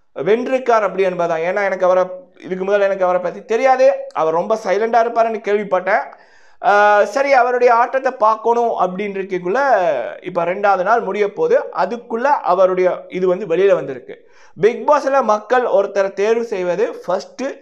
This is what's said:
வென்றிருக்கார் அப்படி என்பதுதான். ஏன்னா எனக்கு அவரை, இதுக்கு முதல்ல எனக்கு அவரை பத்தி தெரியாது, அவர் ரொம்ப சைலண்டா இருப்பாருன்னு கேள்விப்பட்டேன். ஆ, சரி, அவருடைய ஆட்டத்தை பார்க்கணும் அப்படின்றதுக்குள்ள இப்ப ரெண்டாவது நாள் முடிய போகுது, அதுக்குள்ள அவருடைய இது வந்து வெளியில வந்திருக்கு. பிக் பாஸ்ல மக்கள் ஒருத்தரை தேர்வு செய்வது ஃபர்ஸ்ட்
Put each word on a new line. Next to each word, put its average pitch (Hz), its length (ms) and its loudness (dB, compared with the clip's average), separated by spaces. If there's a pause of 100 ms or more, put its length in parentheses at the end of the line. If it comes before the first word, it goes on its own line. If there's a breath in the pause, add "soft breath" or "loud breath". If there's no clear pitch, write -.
(140 loud breath)
வென்றிருக்கார் 240 680 0
அப்படி 190 220 2
என்பதுதான். 170 380 -2
ஏன்னா 190 240 -2
எனக்கு 185 200 -2
அவரை, 185 220 4 (320)
இதுக்கு 185 260 -8
முதல்ல 202 160 0
எனக்கு 196 240 0
அவரை 180 160 2
பத்தி 180 240 -8
தெரியாது, 262 500 2 (200)
அவர் 160 200 0
ரொம்ப 202 200 -2
சைலண்டா 220 520 0
இருப்பாருன்னு 226 340 -2
கேள்விப்பட்டேன். 196 760 -2 (500 loud breath)
ஆ, 208 400 4
சரி, 277 280 0
அவருடைய 247 420 4
ஆட்டத்தை 254 380 0
பார்க்கணும் 226 680 0
அப்படின்றதுக்குள்ள 190 760 -4 (680)
இப்ப 175 200 -4
ரெண்டாவது 190 380 0
நாள் 220 180 2
முடிய 196 320 -2
போகுது, 160 300 0 (100)
அதுக்குள்ள 226 500 -4
அவருடைய 185 840 2
இது 185 180 -2
வந்து 185 200 0
வெளியில 185 280 2
வந்திருக்கு. - 560 -8 (300 soft breath)
பிக் 226 300 2
பாஸ்ல 277 320 2
மக்கள் 214 400 0
ஒருத்தரை 196 500 0
தேர்வு 226 320 0
செய்வது 185 640 -4
ஃபர்ஸ்ட் 190 360 -6 (180)